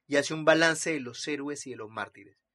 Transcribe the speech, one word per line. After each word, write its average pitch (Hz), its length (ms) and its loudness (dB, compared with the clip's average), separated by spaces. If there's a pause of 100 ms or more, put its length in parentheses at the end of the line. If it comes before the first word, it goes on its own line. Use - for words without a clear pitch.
y 143 120 0
hace 143 160 0
un 156 100 -6
balance 160 480 4
de 151 80 -2
los 120 300 -10
héroes 143 360 -6
y 131 60 -12
de 113 60 -12
los 107 120 -12
mártires. 104 460 -12 (200)